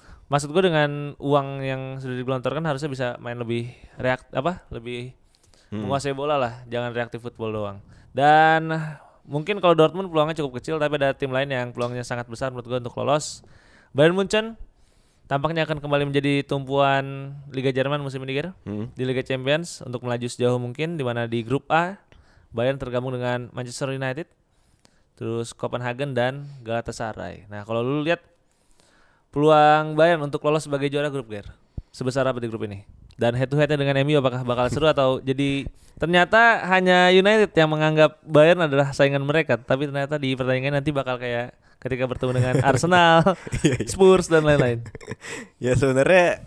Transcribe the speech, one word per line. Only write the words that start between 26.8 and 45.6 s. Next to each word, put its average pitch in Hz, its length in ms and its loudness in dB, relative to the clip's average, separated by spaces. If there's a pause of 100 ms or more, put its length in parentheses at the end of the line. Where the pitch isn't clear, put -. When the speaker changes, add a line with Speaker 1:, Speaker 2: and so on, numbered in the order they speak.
Speaker 1:
Nah, 104 160 -14
kalau 113 160 -2
lu 139 220 -2
lihat 160 180 -2 (1080)
peluang 151 680 4
Bayern 160 260 4
untuk 143 220 -6
lolos 151 200 0
sebagai 143 240 -4
juara 143 220 -4
grup, 139 180 -8
Ger, 104 220 -14 (400)
sebesar 127 340 -4
apa 127 140 -2
di 120 80 -6
grup 110 180 -6
ini? 101 220 -12 (280)
Dan 117 200 0
head 127 120 0
to 127 100 -4
head-nya 147 220 2
dengan 139 180 0
M 135 140 0
U 151 80 4
apakah 127 240 0
bakal 123 260 0
seru 139 180 0
atau 135 340 4
<laughs> 131 100 -8
jadi 139 400 -2 (260)
ternyata 180 720 4
hanya 180 420 6
United 196 420 6
yang 156 180 4
menganggap 156 520 4
Bayern 156 380 6
adalah 143 320 2
saingan 139 300 2
mereka, 147 340 0
tapi 135 300 -2
ternyata 139 320 -4
di 135 160 -2
pertandingan 131 420 -2
nanti 143 140 -2
bakal 131 280 -4
kayak 120 360 -6 (260)
ketika 127 260 -4
bertemu 127 280 -4
dengan 127 300 0
Speaker 2:
<laughs> - 20 2
Speaker 1:
Arsenal, 165 720 4 (220)
Speaker 2:
Iya, 139 160 2
iya. 117 100 -4
Speaker 1:
Spurs, 185 420 6
dan 160 160 6
lain-lain. 135 420 2
Speaker 2:
<laughs> 107 40 -14 (720)
Ya, 123 140 2